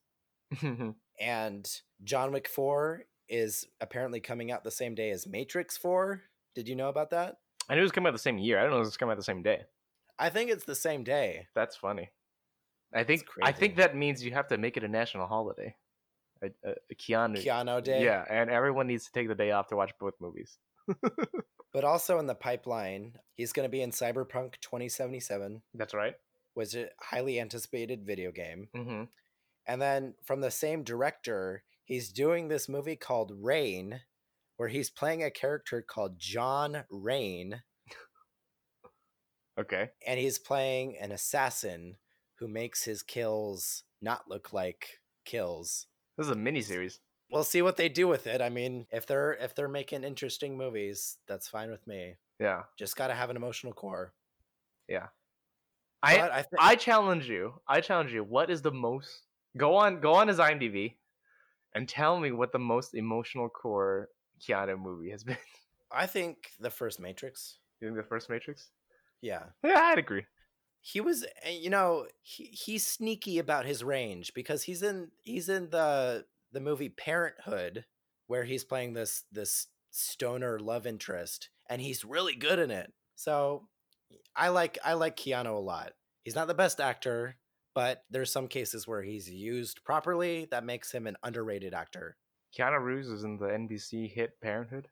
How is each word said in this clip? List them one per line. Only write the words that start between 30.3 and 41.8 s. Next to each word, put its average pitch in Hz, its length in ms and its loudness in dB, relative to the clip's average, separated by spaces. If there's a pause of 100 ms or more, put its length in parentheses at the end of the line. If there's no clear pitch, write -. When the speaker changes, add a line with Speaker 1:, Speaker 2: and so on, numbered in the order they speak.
Speaker 2:
the 131 100 0
same 156 320 -2
director, 117 800 -2 (220)
he's 123 260 -4
doing 160 380 2
this 151 220 -2
movie 143 260 -4
called 113 420 -2
Rain, 113 640 0 (560)
where 117 140 -2
he's 131 180 -2
playing 160 340 -2
a 147 80 0
character 143 520 -4
called 95 360 -6
John 131 720 0
Rain. 98 720 -4 (2000)
Speaker 1:
Okay. 101 320 -2 (160)
Speaker 2:
And 127 120 0
he's 131 200 0
playing 131 600 0
an 101 140 -8
assassin 95 840 -2 (420)